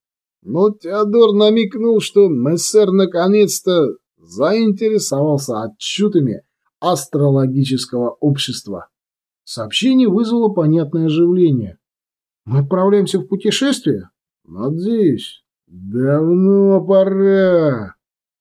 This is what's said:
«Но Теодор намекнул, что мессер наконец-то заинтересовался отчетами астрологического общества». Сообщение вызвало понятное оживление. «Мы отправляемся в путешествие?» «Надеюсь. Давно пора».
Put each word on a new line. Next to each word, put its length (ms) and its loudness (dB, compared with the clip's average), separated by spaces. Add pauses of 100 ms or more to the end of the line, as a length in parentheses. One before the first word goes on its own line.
(420)
«Но 280 0
Теодор 640 0
намекнул, 680 0
что 280 2
мессер 640 0
наконец-то 1040 0 (220)
заинтересовался 1400 -2
отчетами 800 -4 (380)
астрологического 1300 -2
общества». 800 -6 (560)
Сообщение 640 0
вызвало 400 0
понятное 580 0
оживление. 720 0 (640)
«Мы 160 -2
отправляемся 580 2
в 80 -8
путешествие?» 840 -2 (340)
«Надеюсь. 1000 -4 (220)
Давно 1160 0
пора». 1120 2 (440)